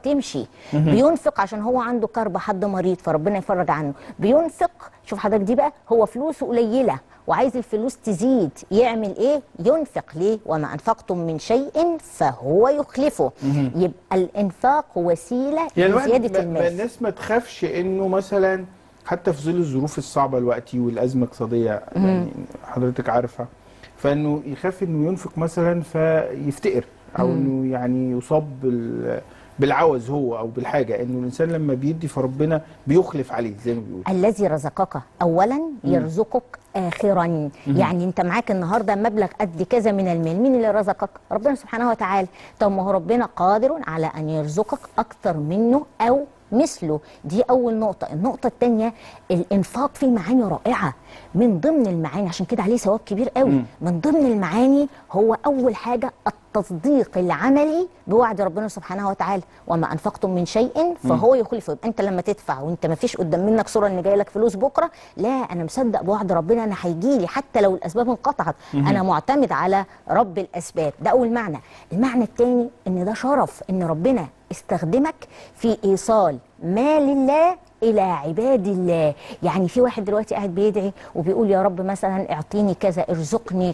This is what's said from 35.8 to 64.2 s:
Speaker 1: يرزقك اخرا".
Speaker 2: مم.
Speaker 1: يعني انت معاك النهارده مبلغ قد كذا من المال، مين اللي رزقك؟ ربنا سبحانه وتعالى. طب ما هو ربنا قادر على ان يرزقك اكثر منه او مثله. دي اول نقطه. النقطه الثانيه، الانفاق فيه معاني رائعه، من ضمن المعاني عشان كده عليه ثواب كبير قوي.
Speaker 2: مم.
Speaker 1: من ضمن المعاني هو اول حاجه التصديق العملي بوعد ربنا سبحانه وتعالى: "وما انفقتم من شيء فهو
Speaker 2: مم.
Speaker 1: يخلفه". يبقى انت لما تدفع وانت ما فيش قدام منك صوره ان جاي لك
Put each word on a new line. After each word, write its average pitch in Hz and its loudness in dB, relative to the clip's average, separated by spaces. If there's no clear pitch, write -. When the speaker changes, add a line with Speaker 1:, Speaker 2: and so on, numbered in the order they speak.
Speaker 1:
يرزقك 170 -2
اخرا". 185 0
Speaker 2:
مم. 151 -2
Speaker 1:
يعني 175 2
انت 185 -2
معاك 196 -2
النهارده 196 0
مبلغ 208 0
قد 175 -4
كذا 220 2
من 196 0
المال، 165 0
مين 262 4
اللي 226 2
رزقك؟ 196 0
ربنا 247 0
سبحانه 233 -2
وتعالى. 196 0
طب 202 4
ما 190 -2
هو 196 0
ربنا 196 0
قادر 220 2
على 160 -2
ان 156 -4
يرزقك 156 -2
اكثر 185 -4
منه 226 0
او 247 2
مثله. 190 0
دي 175 -2
اول 247 2
نقطه. 214 -4
النقطه 214 -2
الثانيه، 226 2
الانفاق 196 0
فيه 277 0
معاني 233 2
رائعه، 190 -2
من 208 4
ضمن 277 2
المعاني 170 -2
عشان 170 -4
كده 233 -2
عليه 220 2
ثواب 208 0
كبير 220 -2
قوي. 262 2
Speaker 2:
مم. 135 4
Speaker 1:
من 170 -2
ضمن 302 2
المعاني 240 2
هو 220 2
اول 262 2
حاجه 233 -4
التصديق 202 -2
العملي 277 2
بوعد 214 2
ربنا 196 -2
سبحانه 196 -6
وتعالى: 196 -4
"وما 165 0
انفقتم - -4
من 180 0
شيء 311 0
فهو 226 4
Speaker 2:
مم. 262 4
Speaker 1:
يخلفه". 202 -4
يبقى - -8
انت 233 -4
لما 190 -2
تدفع - -4
وانت 165 -4
ما 160 0
فيش - -4
قدام 175 0
منك 214 2
صوره 208 2
ان 185 -2
جاي 196 2
لك 202 2